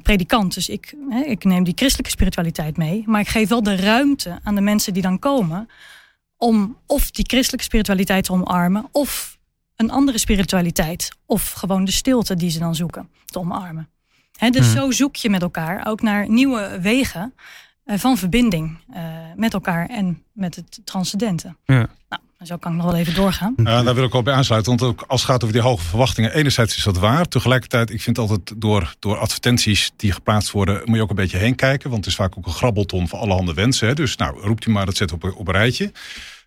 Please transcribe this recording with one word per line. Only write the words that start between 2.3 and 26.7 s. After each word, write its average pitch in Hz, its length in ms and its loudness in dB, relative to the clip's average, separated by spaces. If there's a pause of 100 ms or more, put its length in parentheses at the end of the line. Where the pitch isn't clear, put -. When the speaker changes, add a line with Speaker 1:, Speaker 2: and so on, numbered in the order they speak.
Speaker 1:
mee. 170 280 -2
Maar 214 160 2
ik 196 60 -2
geef 220 220 2
wel 233 140 2
de 202 120 2
ruimte 220 680 2
aan 208 120 -2
de 202 60 2
mensen 208 320 2
die 190 80 0
dan 185 180 0
komen 220 500 0 (680)
om 226 400 2 (100)
of - 240 0
die 196 160 -2
christelijke 254 380 0
spiritualiteit 190 580 2
te - 80 -6
omarmen, 185 600 0
of - 460 -4 (380)
een 226 160 -2
andere 269 260 2
spiritualiteit, 180 920 0 (160)
of - 260 -2
gewoon 190 340 -2
de 190 60 -2
stilte 240 440 0
die 175 140 0
ze 160 100 -2
dan 165 160 -2
zoeken, 170 340 -6 (160)
te - 140 -10
omarmen. 170 500 -8 (480)
Hè, 226 120 2
dus 254 160 4
Speaker 2:
Hmm. 113 100 4
Speaker 1:
zo 269 160 0
zoek 262 240 0
je - 140 -2
met 190 120 2
elkaar 175 460 -4
ook 214 140 -4
naar 208 280 0
nieuwe 220 520 2
wegen, 226 520 0 (520)
eh, 208 120 -2
van 254 200 2
verbinding, 175 600 0 (160)
eh, 185 80 -10 (340)
met 220 180 -2
elkaar 170 360 -2
en 190 340 -4 (100)
met 185 220 -6
het - 280 -18
transcendente. 190 720 -4 (100)
Speaker 2:
Ja. 127 220 4 (220)
Speaker 1:
Nou, - 120 -10 (180)
en 180 60 -20
zo 170 120 -10
kan 175 140 -6
ik 165 60 -2
nog 175 140 -2
wel 170 80 0
even 170 140 0
doorgaan. 190 400 0 (100)
Speaker 3:
Ja, 117 200 4
daar 123 120 2
wil 131 80 2
ik 123 120 0
ook 123 80 2
bij 139 100 0
aansluiten, 123 440 2
want 120 140 2
ook - 160 -8
als 127 140 0
het - 80 0
gaat 127 140 2
over 110 120 0
die 113 80 4
hoge 113 200 2
verwachtingen, 117 500 2
enerzijds 139 440 2